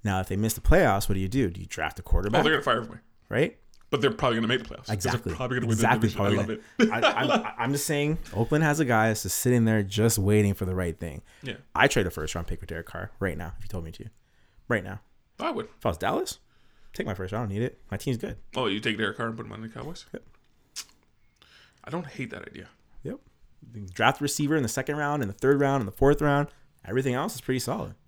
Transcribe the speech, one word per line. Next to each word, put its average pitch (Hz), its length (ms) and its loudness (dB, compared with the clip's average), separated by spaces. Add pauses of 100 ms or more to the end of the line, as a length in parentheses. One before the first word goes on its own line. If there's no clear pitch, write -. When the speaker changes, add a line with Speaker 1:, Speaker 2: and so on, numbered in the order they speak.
Speaker 1:
Now, 95 180 0
if 92 60 -4
they 92 80 -2
miss 110 200 0
the - 60 -12
playoffs, 127 460 6
what 101 80 2
do 95 60 0
you 95 60 -2
do? 113 220 0
Do 92 120 -10
you 87 60 -12
draft 76 320 -6
a - 20 -14
quarterback? 104 400 2
Speaker 2:
Oh, - 20 4
they're 156 100 4
gonna - 100 0
fire 117 140 4
everybody. 113 240 -8 (280)
Speaker 1:
Right? - 280 0 (320)
Speaker 2:
But 131 120 0
they're 139 100 4
probably 117 260 2
gonna 113 120 0
make 123 140 2
the - 20 -12
playoffs. - 120 -12
'Cause - 100 -14
they're 104 80 0
Speaker 1:
Exactly. 95 380 -2
Speaker 2:
probably 123 280 -2
gonna 113 100 0
Speaker 1:
Exactly, 113 380 4
Speaker 2:
win - 80 -4
the 101 60 2
division. 101 140 4
Speaker 1:
probably - 0 -
Speaker 2:
I 110 540 0
love - 0 -
Speaker 1:
gonna. 226 80 0
Speaker 2:
it. - 60 2
<laughs> - 0 -
Speaker 1:
I, - 400 2
I'm, - 120 -8
I'm 120 140 0
just 143 160 -2
saying, 151 300 0 (160)
Oakland 151 320 2
has 147 160 2
a 147 40 4
guy 113 220 4
that's 110 160 0
just - 140 -4
sitting 123 280 4
there 110 180 4
just 107 360 2
waiting 101 340 4
for 95 120 -4
the 92 100 -2
right 87 240 -2
thing. 78 220 -10 (200)
Speaker 2:
Yeah. 123 140 -8 (180)
Speaker 1:
I 113 140 -2
trade 107 200 0
a 82 40 -4
first 78 240 -8
round 85 120 -6
pick 87 120 -6
for - 60 -14
Derek 82 220 -10
Carr 90 320 -10
right 95 180 -4
now 85 200 -10
if - 60 -10
you - 60 -8
told 87 160 -8
me 82 80 -12
to. - 120 -14 (600)
Right 107 160 -2
now. 98 160 -12 (400)
Speaker 2:
I - 120 -4
would. - 260 -8
Speaker 1:
If - 80 -10
I 110 40 2
was 82 80 -2
Dallas, 175 420 -4 (540)
take - 120 -6
my 101 80 -4
first 92 180 -6
round. 113 120 -2
I - 20 -4
don't 98 120 -6
need 113 80 0
it. - 140 -6 (100)
My - 60 -4
team's 127 220 -2
good. - 180 -6 (220)
Speaker 2:
Oh, 127 100 0
you 104 140 0
take 110 160 -2
Derek 110 180 -2
Carr 117 120 -6
and 113 100 -8
put 113 80 -10
him 107 80 -14
on 107 80 -12
the 113 80 -12
Cowboys? 123 440 -12
Speaker 1:
Yep. - 100 -12 (1600)
Speaker 2:
I - 60 -16
don't 165 180 -6
hate 131 240 -10
that - 160 -12
idea. - 200 -16 (360)
Speaker 1:
Yep. 254 160 -10 (760)
Draft 120 280 2
receiver 143 340 0
in 147 80 2
the 107 60 -2
second 147 280 -4
round, 147 240 -2
in 107 60 -2
the 98 60 -8
third 139 280 4
round, 139 200 2
in 104 40 -2
the 95 60 -6
fourth 139 300 4
round. 147 260 2 (380)
Everything 127 280 0
else 156 220 -4
is - 60 -12
pretty 131 180 -2
solid. 131 360 -6 (120)